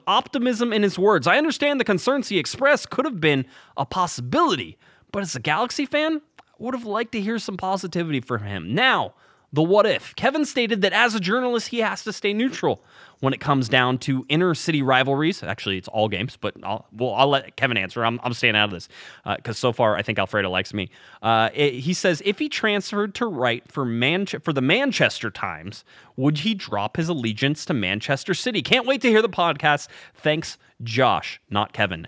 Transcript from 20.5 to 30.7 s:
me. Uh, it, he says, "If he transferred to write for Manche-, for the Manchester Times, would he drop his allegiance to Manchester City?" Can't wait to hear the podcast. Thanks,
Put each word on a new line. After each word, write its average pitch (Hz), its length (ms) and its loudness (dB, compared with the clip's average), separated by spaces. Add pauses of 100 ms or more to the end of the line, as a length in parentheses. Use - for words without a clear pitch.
me. 98 160 -4 (320)
Uh, 113 320 2
it, 143 200 0
he 135 200 -4
says, 175 300 0
"If 208 160 -2
he 302 80 -4
transferred 208 680 -4
to 240 100 -4
write 123 440 -2
for 143 140 -4
Manche-, 131 580 0
for 165 120 -2
the 139 80 0
Manchester 160 680 2
Times, 90 540 -8 (320)
would 143 240 2
he 220 140 0
drop 104 420 -4
his 165 140 -2
allegiance 135 560 -2
to - 80 -2
Manchester 107 600 -2
City?" 214 280 -2
Can't 240 260 0
wait 269 140 2
to 254 80 4
hear 214 120 6
the 220 80 2
podcast. 156 600 0 (260)
Thanks, 156 420 -4 (240)